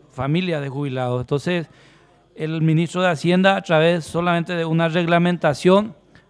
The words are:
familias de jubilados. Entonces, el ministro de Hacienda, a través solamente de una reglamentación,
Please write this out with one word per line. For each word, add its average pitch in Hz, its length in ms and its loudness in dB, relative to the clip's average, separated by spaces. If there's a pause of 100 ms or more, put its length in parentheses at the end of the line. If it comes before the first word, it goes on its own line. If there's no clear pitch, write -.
(120)
familias 156 500 -2
de 139 80 -8
jubilados. 127 520 -4
Entonces, 156 460 -4 (680)
el 160 280 -6
ministro 160 400 0
de 185 80 2
Hacienda, 185 480 2
a 190 40 -6
través 165 440 2
solamente 170 500 -2
de 165 80 -2
una 165 240 0
reglamentación, 175 1080 2 (360)